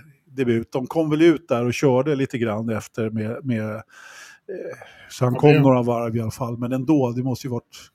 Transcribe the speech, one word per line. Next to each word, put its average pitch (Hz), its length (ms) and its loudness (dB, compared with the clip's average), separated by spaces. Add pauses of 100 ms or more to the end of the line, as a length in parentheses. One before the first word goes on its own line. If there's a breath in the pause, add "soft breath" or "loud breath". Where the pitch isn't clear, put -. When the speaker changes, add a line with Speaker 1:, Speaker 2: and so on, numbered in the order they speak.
(260)
Speaker 1:
debut. 120 460 -2
De 127 160 -4
kom 160 220 -2
väl 151 120 2
ut 165 260 4
där 120 180 0
och 120 80 0
körde 135 420 2
lite 135 220 -4
grann 113 320 -2
efter 110 400 -6
med... 113 360 -6
med, 110 300 -4
eh, 110 60 -12 (1300 loud breath)
så - 160 -2
han 123 80 0
Speaker 2:
Ja, 123 60 -4
Speaker 1:
kom 151 140 8
Speaker 2:
det 151 60 6
Speaker 1:
några 131 240 6
varv 117 320 -2
i 117 40 0
alla 110 120 -4
fall. 120 260 -8
Men 123 160 -6
ändå, 131 380 0
det 123 120 -4
måste 127 240 -6
ju 123 40 -8
varit - 440 -12